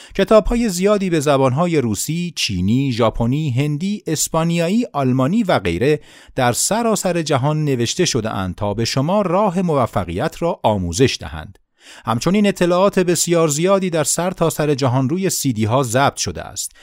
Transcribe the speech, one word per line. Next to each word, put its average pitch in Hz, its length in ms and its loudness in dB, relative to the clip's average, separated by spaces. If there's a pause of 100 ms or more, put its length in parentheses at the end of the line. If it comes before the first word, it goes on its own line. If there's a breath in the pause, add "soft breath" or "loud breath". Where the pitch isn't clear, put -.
(160 loud breath)
کتاب‌های 220 540 2
زیادی 190 400 0
به 165 100 2
زبان‌های 143 580 2
روسی، 151 580 -2
چینی، 110 560 0
ژاپنی، 120 600 0
هندی، 151 560 -2
اسپانیایی، 170 840 0
آلمانی 139 500 0
و 175 160 2
غیره 101 400 0 (360 loud breath)
در 123 160 2
سراسر 190 680 0
جهان 151 440 0
نوشته 135 400 0
شده 110 240 -2
اند 95 260 -4
تا 104 180 -4
به 113 120 -2
شما 160 360 0
راه 190 400 0
موفقیت 123 800 -2
را 170 220 -2
آموزش 104 560 2
دهند. 82 400 -14 (460 loud breath)
همچنین 175 420 0
اطلاعات 185 520 2
بسیار 170 480 2
زیادی 185 420 2
در 160 140 0
سرتاسر 160 720 -2
جهان 131 340 0
روی 185 200 -2
سی 135 240 -2
دی 110 120 0
ها 123 180 2
ضبط 127 340 0
شده 82 240 -6
است، - 300 -12 (120)